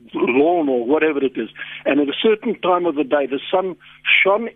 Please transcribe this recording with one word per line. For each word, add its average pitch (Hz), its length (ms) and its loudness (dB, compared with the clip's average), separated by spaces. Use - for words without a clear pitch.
lawn 139 540 2
or 123 180 0
whatever 147 380 0
it 127 140 -2
is. 110 100 -6
And 143 160 2
at 139 80 0
a - 120 -4
certain 214 380 0
time 175 260 0
of 160 100 0
the 143 100 -2
day, 143 200 0
the 127 140 -4
sun 185 280 -2
shone 214 340 0